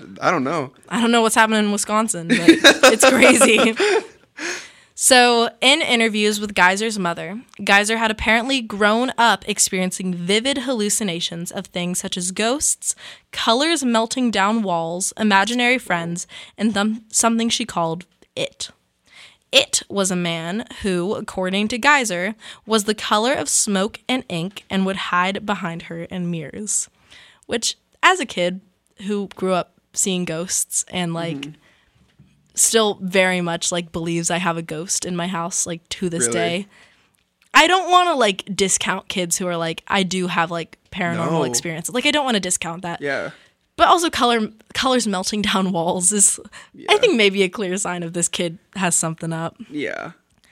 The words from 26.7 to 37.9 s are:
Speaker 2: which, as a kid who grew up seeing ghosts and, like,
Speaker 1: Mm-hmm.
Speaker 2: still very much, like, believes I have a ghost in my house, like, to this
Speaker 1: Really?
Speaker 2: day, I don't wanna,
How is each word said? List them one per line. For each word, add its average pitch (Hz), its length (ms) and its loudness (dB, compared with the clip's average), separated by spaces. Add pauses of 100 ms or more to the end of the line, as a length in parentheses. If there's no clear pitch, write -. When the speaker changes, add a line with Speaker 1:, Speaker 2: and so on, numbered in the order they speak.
Speaker 2:
which, - 260 -4 (240)
as 359 180 6
a 302 60 -2
kid 180 360 -2 (440)
who 202 300 -4
grew 185 180 -2
up 175 200 -2 (200)
seeing 180 320 -2
ghosts - 640 -4
and, 175 260 -4
like, 165 240 -6
Speaker 1:
Mm-hmm. 139 140 -10 (1040)
Speaker 2:
still 214 460 2
very 185 400 2
much, 170 300 -4
like, 175 200 -4
believes 170 400 -4
I 170 60 0
have 170 200 -2
a 170 40 -6
ghost 165 440 -6
in 180 100 -4
my 175 120 -4
house, 175 380 -4
like, 170 240 -10
to - 200 -6
this 165 180 -2
Speaker 1:
Really? 117 120 -2
Speaker 2:
day, 170 280 -4 (840)
I 302 140 8
don't 359 220 2
wanna, 359 260 6